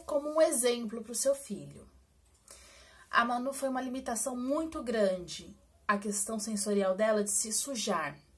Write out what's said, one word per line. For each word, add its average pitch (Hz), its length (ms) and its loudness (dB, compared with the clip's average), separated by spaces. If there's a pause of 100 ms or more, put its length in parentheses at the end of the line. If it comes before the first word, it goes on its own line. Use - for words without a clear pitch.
como 294 220 0
um 302 120 2
exemplo 240 600 2
pro 233 120 -10
seu 269 200 2
filho. 143 540 -10 (1200)
A 240 140 4
Manu 247 280 0
foi 269 160 -2
uma 254 120 -2
limitação 254 560 -4
muito 302 460 -2
grande, 190 720 0 (300)
a 202 120 2
questão 214 400 -4
sensorial 202 560 0
dela 214 300 4
de 202 60 -2
se - 220 0
sujar. 185 640 -2 (220)